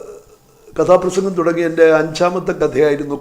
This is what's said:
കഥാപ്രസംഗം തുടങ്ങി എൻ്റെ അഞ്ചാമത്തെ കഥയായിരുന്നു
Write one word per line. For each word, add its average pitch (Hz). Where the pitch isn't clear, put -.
കഥാപ്രസംഗം 185
തുടങ്ങി 170
എൻ്റെ 165
അഞ്ചാമത്തെ 175
കഥയായിരുന്നു 143